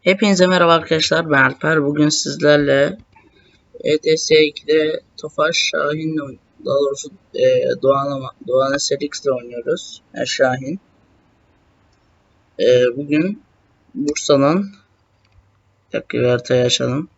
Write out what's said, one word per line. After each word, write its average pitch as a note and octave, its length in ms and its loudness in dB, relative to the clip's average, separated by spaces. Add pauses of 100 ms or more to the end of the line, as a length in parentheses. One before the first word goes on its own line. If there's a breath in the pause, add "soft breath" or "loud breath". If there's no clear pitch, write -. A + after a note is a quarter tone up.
hepinize F#3+ 460 2
merhaba F3 260 4
arkadaşlar, D#3+ 580 0
ben C#3 120 4
Alper. C#3+ 420 0
Bugün D3 240 2
sizlerle D3 880 2 (880 soft breath)
E D3+ 140 0
T D#3+ 180 0
S D#3 280 4
ikide D3+ 560 -2 (160)
Tofaş D#3 400 -4
Şahin'le D#3 640 -4
oyn-, C3+ 180 -14 (280)
daha C#3 80 -2
doğrusu, C#3+ 360 -2 (240)
e, B2+ 480 0
Doğan C#3 280 2
ama, C3+ 200 -8 (180)
Doğan C3+ 280 0
S C#3+ 200 -4
L - 40 -12
X C#3+ 240 -10
ile C#3 80 0
oynuyoruz. A#2+ 720 -8 (120)
E, - 120 -6
Şahin. C3 540 -2 (1800)
E, B2 360 4
bugün D3+ 460 -2 (520)
Bursa'dan, D3 680 0
bir - 1300 -20
dakika, A2+ 260 -6
bir B2 100 2
haritayı B2 360 0
açalım. B2 540 -2